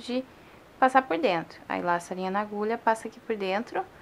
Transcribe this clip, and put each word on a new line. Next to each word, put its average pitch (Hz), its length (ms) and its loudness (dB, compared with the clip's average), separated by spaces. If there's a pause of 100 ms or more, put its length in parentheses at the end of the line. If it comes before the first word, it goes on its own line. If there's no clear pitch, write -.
de 254 240 -2 (540)
passar 262 240 6
por 330 160 -2
dentro. 180 500 0
Aí 185 140 -2
laço 175 300 0
a 185 40 -8
linha 185 140 -2
na 202 120 0
agulha, 208 360 -4
passa 220 300 0
aqui - 100 -20
por - 160 -4
dentro. 202 500 -2 (180)